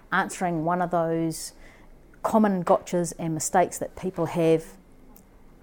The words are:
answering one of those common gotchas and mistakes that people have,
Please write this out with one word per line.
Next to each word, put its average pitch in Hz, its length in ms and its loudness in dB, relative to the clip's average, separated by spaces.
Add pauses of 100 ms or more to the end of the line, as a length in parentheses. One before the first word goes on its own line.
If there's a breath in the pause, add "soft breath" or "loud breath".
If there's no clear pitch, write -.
(120)
answering 175 540 -2
one 180 180 0
of 175 80 -2
those 165 640 -2 (680 soft breath)
common 202 420 2
gotchas 175 540 0
and 165 160 -4
mistakes 170 460 0
that - 160 -8
people 175 320 -4
have, 160 380 2 (960)